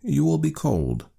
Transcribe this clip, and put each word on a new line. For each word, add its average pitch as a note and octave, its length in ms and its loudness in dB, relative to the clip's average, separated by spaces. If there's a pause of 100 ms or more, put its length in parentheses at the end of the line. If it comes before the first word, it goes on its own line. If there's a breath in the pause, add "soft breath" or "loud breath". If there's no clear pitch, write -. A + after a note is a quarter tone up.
You D3+ 240 2
will E3 120 2
be D#3 140 0
cold. D#2 560 -2 (120)